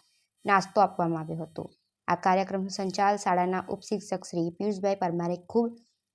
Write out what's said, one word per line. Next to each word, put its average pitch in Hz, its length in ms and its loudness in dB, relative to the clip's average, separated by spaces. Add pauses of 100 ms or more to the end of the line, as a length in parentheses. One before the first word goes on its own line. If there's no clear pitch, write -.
(460)
નાસ્તો 196 340 4
આપવામાં 170 400 2
આવ્યો 160 220 -6
હતો. 160 280 -12 (380)
આ 175 60 2
કાર્યક્રમનું 190 560 0
સંચાલ 196 460 0
શાળાના 185 520 0
ઉપશિક્ષક 196 560 -6
શ્રી 170 260 -2
પિયુષભાઈ 196 440 -2
પરમારે 175 420 -2 (120)
ખૂબ 233 300 0 (360)